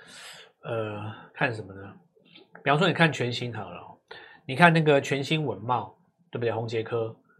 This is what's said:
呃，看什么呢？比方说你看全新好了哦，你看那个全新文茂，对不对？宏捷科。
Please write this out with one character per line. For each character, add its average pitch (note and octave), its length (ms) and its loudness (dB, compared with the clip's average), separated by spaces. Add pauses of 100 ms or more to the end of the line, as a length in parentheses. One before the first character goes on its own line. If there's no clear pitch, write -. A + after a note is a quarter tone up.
(600)
呃， G#2+ 500 -6 (220)
看 C#3 180 0
什 G#2+ 140 -10
么 F#2+ 80 -16
呢？ G2 180 -16 (720)
比 C#3 60 2
方 D3 80 6
说 F3+ 100 4
你 D3+ 60 2
看 D#3+ 180 6
全 B2 220 -4
新 A#2+ 180 -6
好 G2+ 200 -10
了 F2 60 -12
哦， - 200 -18 (480)
你 C3 100 -6
看 E3+ 160 8
那 D#3+ 100 4
个 D3 200 6
全 C#3 220 -2
新 D#3 200 0
文 G#2 160 -4
茂， A2+ 380 -4 (320)
对 - 80 -8
不 A#2 80 -2
对？ A2+ 60 2
宏 A2+ 160 -4
捷 A2+ 160 -4
科。 A2+ 320 -4 (240)